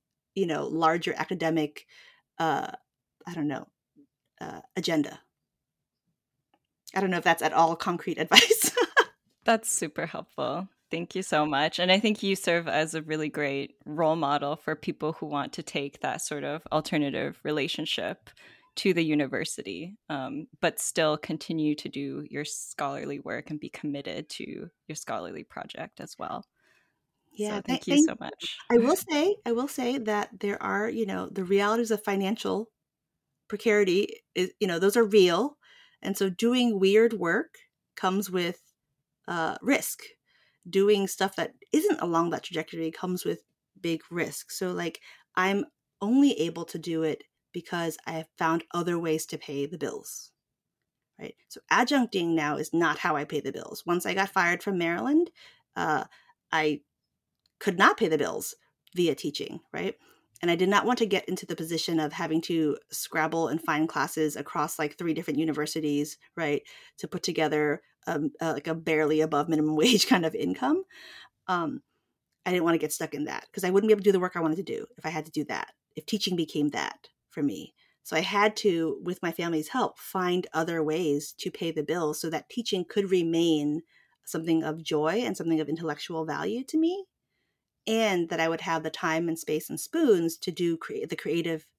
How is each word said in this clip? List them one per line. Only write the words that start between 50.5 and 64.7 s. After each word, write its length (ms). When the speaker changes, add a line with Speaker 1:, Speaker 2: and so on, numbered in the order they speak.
Speaker 1:
right? 160
So 120
adjuncting 600
now 220
is 180
not 240
how 180
I 80
pay 160
the 120
bills. 340
Once 200
I 80
got 140
fired 340
from 160
Maryland, 520
uh, 280
I 300
could 200
not 180
pay 120
the 100
bills 360
via 200
teaching, 460
right? 220
And 80
I 60
did 120
not 180
want 140
to 60
get 220
into 160
the 120
position 440
of 120
having 300
to 360
scrabble 580
and 120
find 280
classes 480
across, 420